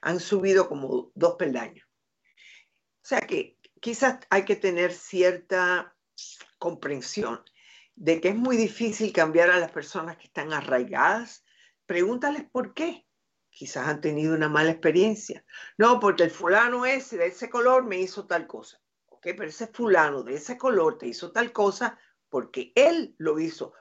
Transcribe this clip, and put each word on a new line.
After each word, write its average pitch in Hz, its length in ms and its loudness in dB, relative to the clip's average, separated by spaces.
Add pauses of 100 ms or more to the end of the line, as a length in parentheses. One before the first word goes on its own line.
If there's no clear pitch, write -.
han 175 160 -2
subido 190 500 2
como 135 460 -6
dos 175 220 2
peldaños. 123 500 -6 (1160)
O - 40 -20
sea 254 140 0
que - 380 -6 (220)
quizás 247 380 -2 (120)
hay 190 140 4
que 202 120 0
tener 180 360 0
cierta 180 1000 0 (640)
comprensión 143 840 -8 (500)
de 165 260 0
que 175 100 2
es 208 40 -2
muy 247 220 0
difícil 220 560 -2
cambiar 165 380 4
a 180 80 4
las 165 120 -2
personas 165 460 -10
que - 80 -20
están 156 280 -10
arraigadas. 139 920 -2 (420)
Pregúntales 240 640 -2
por 247 240 -6
qué. - 320 -8 (440)
Quizás 135 360 -10
han 151 140 -4
tenido 151 340 -2
una 156 140 0
mala 151 220 4
experiencia. 175 720 0 (340)
"No, 226 220 6
porque 190 240 4
el 165 60 2
fulano 240 560 2
ese 262 320 -4
de 170 80 2
ese 190 240 -8
color 254 340 4
me 185 160 -4
hizo 190 260 -6
tal 170 200 -4
cosa". - 340 -18 (260)
Ok, - 300 -14
pero 202 120 -10
ese 220 200 -12
fulano 156 540 2
de 123 120 -8
ese 190 240 -10
color 220 400 2
te - 80 -12
hizo 170 240 -10
tal 233 220 -2
cosa 208 460 0 (300)
porque 123 460 -6
él 311 440 4
lo 156 200 -2
hizo, - 420 -6